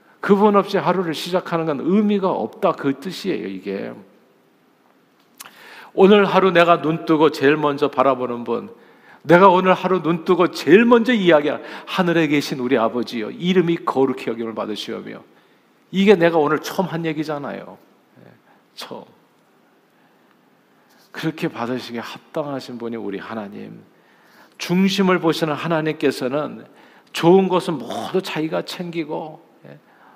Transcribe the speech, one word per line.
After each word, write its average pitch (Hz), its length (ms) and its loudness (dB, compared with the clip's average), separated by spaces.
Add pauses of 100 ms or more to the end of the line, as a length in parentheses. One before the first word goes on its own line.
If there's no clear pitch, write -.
(200)
그분 202 340 4
없이 196 240 2
하루를 170 340 0
시작하는 170 540 -4
건 143 140 -4
의미가 190 500 0
없다, 208 420 -2
그 135 280 -4
뜻이에요, 160 480 -8
이게. 98 440 -8 (2000)
오늘 202 320 6
하루 190 280 2
내가 170 300 4
눈 160 220 -2
뜨고 156 260 4
제일 143 260 2
먼저 143 340 0
바라보는 123 540 0
분, 113 280 -6 (500)
내가 175 260 8
오늘 185 260 4
하루 185 280 -2
눈 165 220 -2
뜨고 175 280 2
제일 190 320 6
먼저 233 280 4
이야기할 151 480 2 (240)
하늘에 170 440 0
계신 143 320 -2
우리 123 180 2
아버지여, 113 540 -4
이름이 175 460 0
거룩히 131 500 -2
여김을 113 260 -6
받으시오며. 104 640 -10 (720)
이게 196 240 6
내가 170 240 2
오늘 147 220 2
처음 - 260 -4
한 165 180 -6
얘기잖아요. 143 720 -8 (480)
예, - 60 -20 (460)
처음. - 260 -16 (2000)
그렇게 160 320 -6
받으시기에 120 540 -8
합당하신 135 760 -10
분이 117 200 -10
우리 101 220 -8
하나님. 107 640 -14 (800)
중심을 185 600 0
보시는 156 340 0
하나님께서는 143 1080 -4 (480)
좋은 185 360 4
것은 170 300 -2
모두 113 420 -6
자기가 170 420 -6
챙기고, 165 800 -10 (260)
예, 143 120 -20 (380)